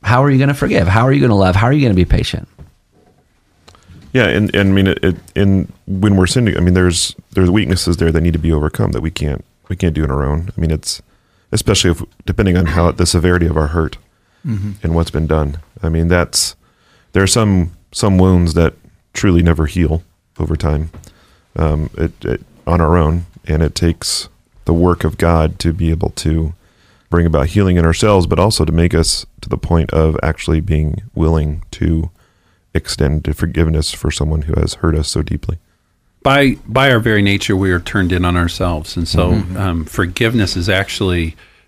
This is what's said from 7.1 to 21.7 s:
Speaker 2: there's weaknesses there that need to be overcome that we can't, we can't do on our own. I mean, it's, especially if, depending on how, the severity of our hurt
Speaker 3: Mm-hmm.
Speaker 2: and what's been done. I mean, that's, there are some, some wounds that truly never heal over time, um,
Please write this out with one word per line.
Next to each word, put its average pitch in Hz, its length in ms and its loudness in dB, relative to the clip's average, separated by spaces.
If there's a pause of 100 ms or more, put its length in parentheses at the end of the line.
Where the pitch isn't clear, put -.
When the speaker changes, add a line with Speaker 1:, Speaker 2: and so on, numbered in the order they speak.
Speaker 2:
there's 92 200 2
weaknesses 90 460 0
there 82 160 0
that 80 80 2
need 85 100 2
to 80 80 0
be 80 140 0
overcome 78 400 -2
that 57 80 -4
we 80 100 -4
can't, 73 320 -6 (240)
we - 80 -8
can't 87 180 -2
do 76 100 -2
on 71 80 -2
our 69 120 -2
own. 78 340 -4
I - 40 -4
mean, 80 100 0
it's, - 300 -6 (500)
especially 98 400 0
if, 80 100 -2 (240)
depending 95 300 0
on 90 120 2
how, 85 240 2
the 87 140 -2
severity 87 420 2
of 80 100 0
our 76 100 0
hurt 80 300 -4 (480)
Speaker 3:
Mm-hmm. 104 280 -6 (100)
Speaker 2:
and 82 100 -2
what's 82 160 0
been 80 160 -2
done. 76 320 -2 (240)
I 87 80 -2
mean, 82 180 0
that's, - 480 -2 (600)
there 98 80 4
are 95 40 2
some, 95 440 2 (220)
some 98 240 0
wounds 90 380 4
that 85 180 2 (400)
truly 87 280 2
never 80 260 2
heal 82 360 -2 (340)
over 80 200 -4
time, 78 320 -2 (680)
um, 76 420 -2